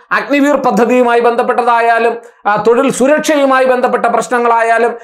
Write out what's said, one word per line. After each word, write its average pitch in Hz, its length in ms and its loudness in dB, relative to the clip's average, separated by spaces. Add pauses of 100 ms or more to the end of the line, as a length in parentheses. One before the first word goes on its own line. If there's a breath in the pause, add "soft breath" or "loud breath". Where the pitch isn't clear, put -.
(120 soft breath)
അഗ്നിവീർ 277 440 0
പദ്ധതിയുമായി 240 640 0
ബന്ധപ്പെട്ടതായാലും, 233 960 0 (300 loud breath)
ആ, 208 220 0
തൊഴിൽ 240 240 2
സുരക്ഷയുമായി 277 720 0
ബന്ധപ്പെട്ട 247 420 0
പ്രശ്നങ്ങളായാലും, 226 960 0